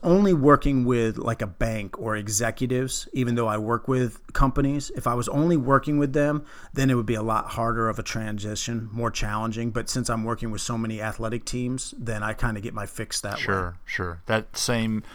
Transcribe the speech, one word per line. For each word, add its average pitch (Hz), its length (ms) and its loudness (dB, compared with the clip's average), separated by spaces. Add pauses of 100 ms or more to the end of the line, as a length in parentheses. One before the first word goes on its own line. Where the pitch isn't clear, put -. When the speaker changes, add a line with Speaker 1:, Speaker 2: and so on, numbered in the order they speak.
Speaker 1:
only 190 300 6
working 139 500 6
with, 117 340 4
like, 113 240 -2
a 107 60 0
bank 107 520 -4
or 110 180 -2
executives, 120 960 -2
even 120 220 2
though 117 120 2
I 107 100 0
work 113 300 0
with 127 320 0 (140)
companies, 139 640 2
if - 120 -4
I 120 60 2
was 117 160 0
only 165 260 4
working 135 440 4
with 143 140 2
them, 147 300 2 (300)
then 135 160 2
it 127 60 4
would 117 100 2
be 113 100 0
a 107 60 -2
lot 110 300 0
harder 113 360 0
of 110 100 -2
a 113 60 -6
transition, 107 880 -4
more 117 200 0
challenging. 110 600 -2
But 113 180 -4
since 120 200 -2
I'm 113 160 0
working 113 260 -4
with 101 100 -6
so 120 160 -4
many 110 240 -4
athletic 110 440 -4
teams, 123 520 -4
then 110 260 -4
I 107 100 -2
kinda 110 260 -2
get 107 140 -8
my 101 120 -6
fix - 360 -8
that 101 140 -6
way. - 80 -8
Speaker 2:
Sure, 92 420 -2
sure. 87 400 -6
That 110 320 -2
same, 113 460 0 (120)